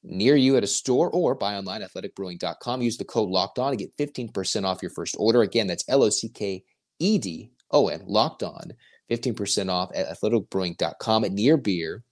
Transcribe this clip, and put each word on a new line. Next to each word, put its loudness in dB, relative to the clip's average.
near 2
you 6
at 4
a -4
store 0
or 0
buy -4
online, -8
athletic -12
brewing -8
dot -4
com. -4
Use 0
the -8
code 0
Locked 0
On 0
to 0
get -8
fifteen -6
percent -2
off -2
your -6
first -8
order. 6
Again, 0
that's -4
L 4
O 4
C -4
K -6
E 2
D -8
O 6
N, -6
Locked 2
On, -10
fifteen -2
percent -2
off -2
at -2
athletic 0
brewing -2
dot -2
com. 2
At -2
near 4
beer -2